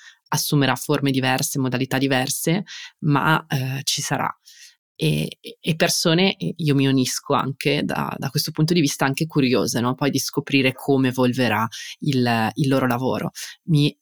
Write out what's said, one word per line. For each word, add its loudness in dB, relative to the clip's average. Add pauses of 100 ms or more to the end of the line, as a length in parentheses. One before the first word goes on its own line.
(280)
assumerà 2
forme 0
diverse, 0
modalità -2
diverse, 0 (360)
ma, 2
eh, -2
ci -4
sarà." -4 (600)
E, -2 (220)
e -2
persone, 2
e -6
io 0
mi 4
unisco 0
anche -2
da, -4
da -6
questo -4
punto 2
di 4
vista, 0
anche -2
curiose, 0
no? 0
Poi 0
di -2
scoprire 0
come 2
evolverà 2 (340)
il, 2
il 0
loro 2
lavoro. -2 (340)
Mi 2